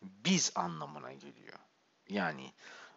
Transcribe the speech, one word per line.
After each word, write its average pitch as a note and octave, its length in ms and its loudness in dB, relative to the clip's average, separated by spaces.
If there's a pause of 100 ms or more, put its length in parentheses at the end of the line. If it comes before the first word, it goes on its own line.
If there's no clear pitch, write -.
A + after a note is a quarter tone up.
biz G#2+ 540 4
anlamına D3+ 580 -2
geliyor. C#3 460 -16 (500)
Yani D#3 440 0 (440)